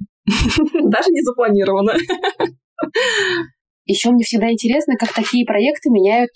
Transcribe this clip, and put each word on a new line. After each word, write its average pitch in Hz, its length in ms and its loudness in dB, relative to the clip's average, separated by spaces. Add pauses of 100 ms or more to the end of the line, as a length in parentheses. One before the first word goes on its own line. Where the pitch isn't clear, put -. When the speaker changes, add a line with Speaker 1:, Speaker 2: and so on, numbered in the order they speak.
(140)
Speaker 1:
<laughs> - 140 -10
Даже 277 840 0
не 311 140 2
запланировано. 208 760 2
<laughs> 370 1900 -4
Speaker 2:
Ещё 202 260 0
мне 240 140 4
всегда 226 260 -2
интересно, 247 480 0
как 226 140 -4
такие 240 320 0
проекты 247 440 0
меняют, 233 460 2